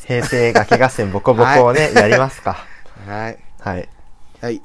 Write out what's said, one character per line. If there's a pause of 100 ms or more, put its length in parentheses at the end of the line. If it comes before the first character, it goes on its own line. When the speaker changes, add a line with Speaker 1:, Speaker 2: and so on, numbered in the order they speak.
Speaker 1:
平
成
崖
合
戦
ボ
コ
ボ
コ
を
ね、
Speaker 2:
は
い。
Speaker 1:
や
り
ま
す
か。 (480)
Speaker 2:
は
い。 (200)
Speaker 1:
は
い。 (520)
Speaker 2:
は
い。